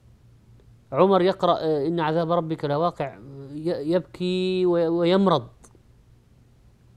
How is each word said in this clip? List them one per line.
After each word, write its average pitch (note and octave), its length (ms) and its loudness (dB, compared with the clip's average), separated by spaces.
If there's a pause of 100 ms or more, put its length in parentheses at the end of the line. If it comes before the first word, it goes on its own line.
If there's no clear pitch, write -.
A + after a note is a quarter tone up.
(920)
عمر F3+ 300 4
يقرأ: D#3+ 640 0
"إن E3+ 140 -2
عذاب D#3+ 320 0
ربك D#3+ 320 -2
لواقع"، C#3+ 540 -2 (340)
ي-، D#3 400 -4
يبكي F3+ 760 -2
و-، E3+ 320 0
ويمرض. F3 500 2 (1500)